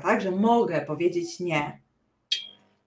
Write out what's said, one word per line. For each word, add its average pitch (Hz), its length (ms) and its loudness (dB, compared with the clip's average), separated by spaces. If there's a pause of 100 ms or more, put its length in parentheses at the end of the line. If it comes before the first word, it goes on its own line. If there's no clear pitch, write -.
tak, 196 200 2
że 190 100 -2
mogę 196 500 2
powiedzieć 170 580 -2
„nie”. 151 400 -4 (1080)